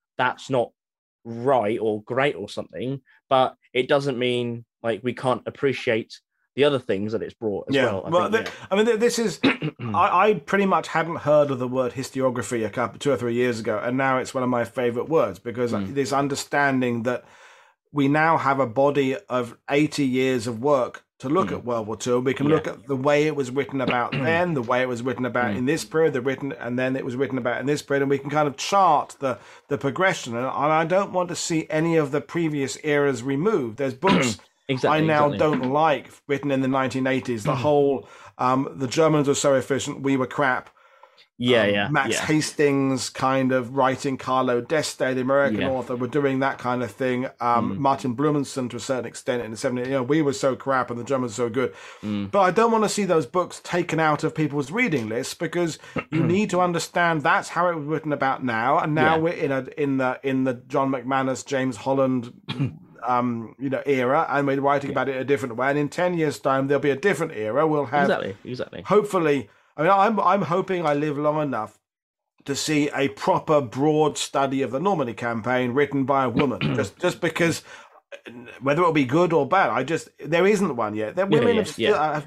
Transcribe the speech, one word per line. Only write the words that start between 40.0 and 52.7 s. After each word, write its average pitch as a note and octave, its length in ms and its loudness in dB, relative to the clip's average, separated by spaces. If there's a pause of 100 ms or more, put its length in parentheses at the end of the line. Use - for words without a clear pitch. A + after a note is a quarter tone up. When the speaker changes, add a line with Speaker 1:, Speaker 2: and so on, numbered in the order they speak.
Speaker 2:
we C#3 160 0
were B2+ 100 0
crap." B2+ 440 -2 (640)
Speaker 1:
Yeah, A#2+ 280 4
Speaker 2:
Um, G2+ 100 4
Speaker 1:
yeah, G2+ 160 0
Speaker 2:
Max C3 240 0
Speaker 1:
yeah. - 100 -2
Speaker 2:
Hastings C#3 840 0
kind C3 420 0
of C3 240 -2
writing C3 400 0
Carlo B2+ 460 0
d'Este, - 380 -2 (140)
the C3 60 0
American C3 400 2
Speaker 1:
Yeah. C3 100 -2
Speaker 2:
author, B2+ 260 -4
were B2 100 -4
doing C3+ 320 0
that C3+ 180 0
kind B2 260 -2
of A2+ 80 -6
thing. B2+ 360 -2 (160)
Um, A#2 320 2
Speaker 1:
Mm. - 20 -6
Speaker 2:
Martin C3+ 400 0
Blumenson, C3+ 540 -2
to A#2+ 60 -10
a A#2 40 -10
certain A#2+ 240 -4
extent, B2 380 -4
in G#2+ 80 -10
the A2+ 80 -10
seventies, B2 300 -2
you C3+ 40 -4
know, C3+ 100 0
"We D3+ 200 2
were C#3 100 2
so C3 240 0
crap B2+ 340 0
and A#2 80 -6
the A#2+ 60 -8
Germans B2+ 300 -2
so A#2+ 160 -2
good." A#2+ 240 -2 (280)
Speaker 1:
Mm. G2+ 280 -4
Speaker 2:
But G3+ 100 4
I F#3 100 6
don't A3+ 220 4